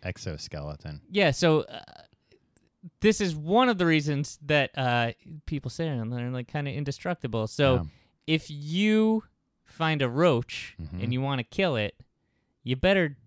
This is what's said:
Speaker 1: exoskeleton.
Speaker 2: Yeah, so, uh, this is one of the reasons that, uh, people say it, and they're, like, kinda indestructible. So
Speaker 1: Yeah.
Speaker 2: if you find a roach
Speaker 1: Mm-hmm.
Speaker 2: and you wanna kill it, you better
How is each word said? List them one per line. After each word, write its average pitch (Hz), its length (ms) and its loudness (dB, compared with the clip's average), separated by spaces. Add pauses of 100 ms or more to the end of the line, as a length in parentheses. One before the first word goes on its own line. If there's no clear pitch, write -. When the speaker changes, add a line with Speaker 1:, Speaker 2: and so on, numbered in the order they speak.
Speaker 1:
exoskeleton. 76 1000 -10 (100)
Speaker 2:
Yeah, 185 220 2
so, 156 300 4
uh, - 180 -14 (1200)
this 214 200 4
is 180 140 -2
one 190 340 2
of 220 100 0
the 175 80 2
reasons 151 600 0
that, 143 300 2
uh, 120 360 0 (340)
people 139 240 -6
say 165 180 -4
it, 143 100 -4
and 113 140 -6
they're, 123 180 -6
like, 127 180 -8
kinda 143 220 -6
indestructible. 135 760 -4
So 135 280 4
Speaker 1:
Yeah. 92 80 2 (440)
Speaker 2:
if 156 240 0
you 214 720 2 (400)
find 160 380 -2
a 127 60 2
roach 131 720 0
Speaker 1:
Mm-hmm. 87 200 -10
Speaker 2:
and 120 120 -2
you 127 80 -2
wanna 135 240 -2
kill 180 320 0
it, 104 200 -4 (680)
you 127 140 -2
better 175 400 2 (100)